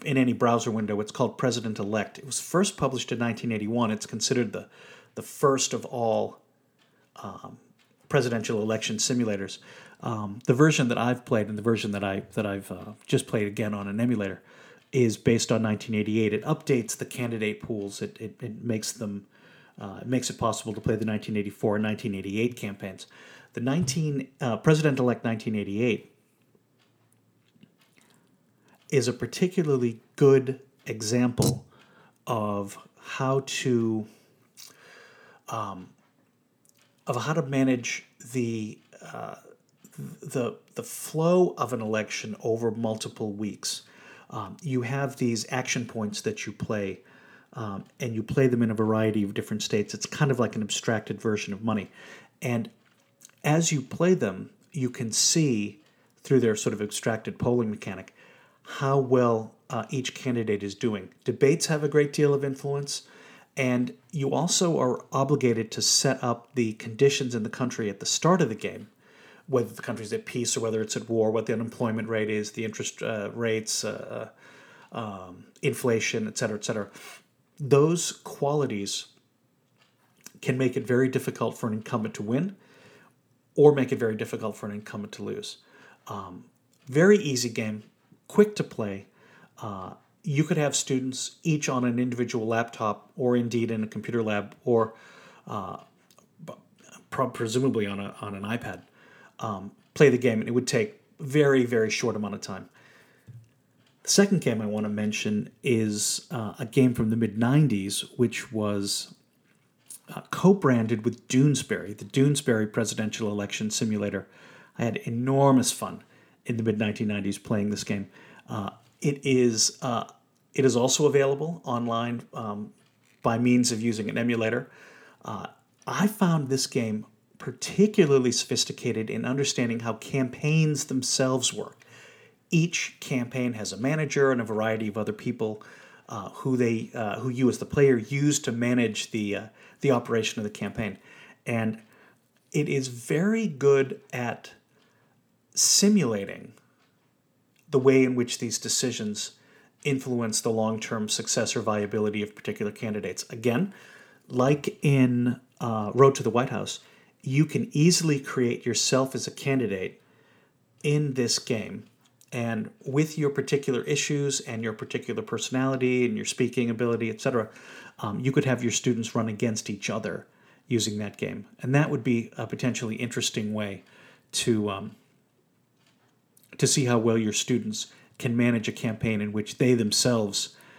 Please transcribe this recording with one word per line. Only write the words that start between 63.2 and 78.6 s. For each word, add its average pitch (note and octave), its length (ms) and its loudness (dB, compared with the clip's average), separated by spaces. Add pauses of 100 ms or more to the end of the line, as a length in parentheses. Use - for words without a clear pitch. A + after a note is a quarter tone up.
and B2 360 0 (180)
you C3+ 220 -2
also D#3 460 2
are B2+ 320 0
obligated C3 600 2
to A2+ 100 -6
set - 420 2
up A#2+ 300 -2
the A2+ 200 0
conditions B2 600 2
in G#2+ 80 -2
the G#2+ 60 -6
country A#2+ 400 -4
at G2 100 -8
the - 60 -10
start F3 340 4
of D3+ 80 4
the A2 80 -6
game, G2 320 -10 (600)
whether A#2+ 260 0
the - 80 -14
country's A2 320 -8
at A2 120 -6
peace A#2+ 300 -2
or B2+ 60 -2
whether A2 180 -2
it's G#2+ 160 -4
at A2 140 -6
war, A2 220 4
what A2+ 160 -2
the A#2+ 60 0
unemployment A2+ 540 -2
rate A2 220 0
is, G#2 220 -2
the A#2 120 -6
interest, - 380 -8
uh, G#2+ 320 -4
rates, A2 500 -2
uh, A2+ 460 -8 (640)
um, F#2+ 540 -12 (140)
inflation, A#2 640 0
et G#2+ 100 -10
cetera, G#2+ 180 -2
et G#2 80 -10
cetera. G#2+ 240 -4 (720)
Those D3 520 4
qualities C3 960 -4 (1300)